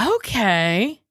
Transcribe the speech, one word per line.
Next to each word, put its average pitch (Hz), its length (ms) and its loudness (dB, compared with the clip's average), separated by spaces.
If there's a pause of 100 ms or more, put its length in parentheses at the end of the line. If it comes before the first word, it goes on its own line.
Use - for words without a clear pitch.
Okay. 214 1120 0